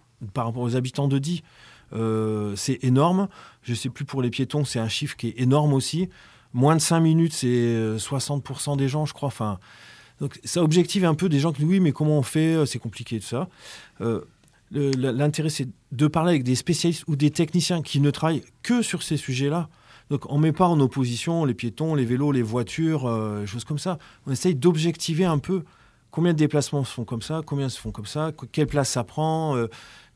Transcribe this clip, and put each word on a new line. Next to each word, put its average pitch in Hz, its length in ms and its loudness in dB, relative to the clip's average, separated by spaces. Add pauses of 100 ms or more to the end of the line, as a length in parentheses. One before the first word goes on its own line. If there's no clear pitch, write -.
(340)
par 120 120 -2
rapport 117 160 -4
aux 120 140 0
habitants 131 320 0
de 139 100 2
Die. 165 240 -4 (500)
Euh, 110 640 -2
c'est 120 280 -4
énorme. 165 440 4 (340)
Je 120 120 -4
sais 113 140 -4
plus 127 160 -10
pour 135 180 -4
les 123 80 0
piétons, 135 340 -2
c'est 127 140 -4
un 113 100 -2
chiffre - 280 -6
qui 117 120 -6
est 113 120 -6
énorme 143 320 4
aussi. 156 360 0 (440)
Moins 139 240 4
de 156 40 2
cinq 165 200 2
minutes, 160 320 4
c'est, - 140 -2
euh, 117 520 2
soixante 135 440 -4
pour - 180 -10
cent 143 160 -2
des 139 120 2
gens, 151 180 0
je - 80 -8
crois. 143 140 -4
Enfin, 107 300 -4 (640)
donc 143 240 -8
ça - 180 -2
objective 170 420 4
un 165 100 4
peu 170 140 0
des 147 100 4
gens 156 140 2
qui 131 80 -6
disent : « 151 100 2
Oui, 190 100 4
mais 165 120 4
comment 151 260 2
on 139 40 4
fait ? 156 440 2
C'est 127 120 -4
compliqué, 113 420 -8
tout - 60 -12
ça. » 147 220 -4 (520)
Euh, 113 220 -2 (480)
le, 143 200 0
la, 131 220 0
l'intérêt, 147 360 0
c'est 143 200 -4 (240)
de 139 160 4
parler 160 220 2
avec 147 140 2
des 123 100 2
spécialistes 165 520 0
ou 151 100 0
des 143 140 4
techniciens 170 500 0
qui 147 200 -2
ne 143 100 4
travaillent 160 340 0 (180)
que 240 200 2
sur 190 200 -6
ces - 140 -2
sujets-là. 143 520 -2 (420)
Donc, 143 200 -4
on 147 80 0
met 156 140 4
pas 180 140 4
en 170 140 4
opposition 135 640 0
les 127 100 0
piétons, 151 400 -4
les 139 100 2
vélos, 127 280 0
les 127 100 2
voitures, 127 640 -2
euh, 107 400 -2
choses 110 180 -10
comme 151 140 -6
ça. 175 200 -4 (280)
On 139 60 -4
essaye 180 220 2
d'objectiver 160 680 0
un 165 140 2
peu 180 260 -4 (460)
combien 170 220 2
de 156 60 0
déplacements 147 460 0
se - 80 -8
font 120 120 -8
comme 113 180 -6
ça, 160 220 -6
combien 139 240 -4
se 123 100 -8
font 110 140 -8
comme 104 140 -12
ça, 156 260 -4
qu-, 156 180 -16
quelle 151 160 2
place 139 240 0
ça 120 140 -2
prend, 160 520 0
euh, 117 120 0 (460)